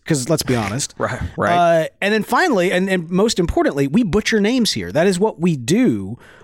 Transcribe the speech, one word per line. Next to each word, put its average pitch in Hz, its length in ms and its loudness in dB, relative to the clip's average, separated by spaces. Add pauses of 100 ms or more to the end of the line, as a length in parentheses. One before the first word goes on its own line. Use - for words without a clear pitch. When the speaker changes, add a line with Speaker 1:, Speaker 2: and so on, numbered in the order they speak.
Speaker 1:
'cause 135 220 -2
let's 156 160 0
be 127 100 -2
honest. 107 420 -4
Speaker 2:
<laughs> - 40 -10
Right, 117 220 -4 (160)
right. 175 180 0 (280)
Speaker 1:
Uh, - 40 -4 (140)
and 202 120 0
then 208 100 0
finally, 233 500 0
and, 185 160 0
and 175 200 -2
most 202 300 0
importantly, 165 480 0
we 196 160 2
butcher 214 380 0
names 226 320 2
here. 90 180 -6
That 156 160 2
is 185 100 2
what 208 220 -2
we 165 160 2
do 120 640 0 (240)